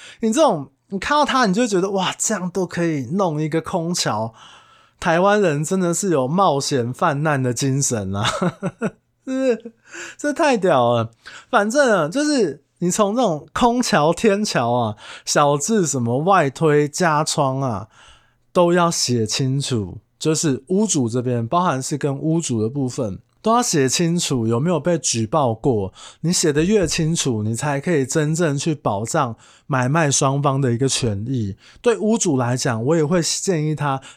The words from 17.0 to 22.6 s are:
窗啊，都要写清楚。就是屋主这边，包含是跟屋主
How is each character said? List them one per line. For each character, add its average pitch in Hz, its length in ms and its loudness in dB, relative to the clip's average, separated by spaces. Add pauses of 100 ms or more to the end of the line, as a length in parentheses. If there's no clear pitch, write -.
窗 135 380 -2
啊， 113 260 -4 (640)
都 175 220 4
要 175 180 4
写 120 340 0
清 135 340 -2
楚。 104 400 -4 (180)
就 156 180 0
是 143 320 -2
屋 196 180 2
主 143 220 0
这 123 140 -2
边， 120 260 -2
包 170 140 0
含 151 200 0
是 147 160 -6
跟 139 200 -2
屋 160 240 0
主 117 200 -2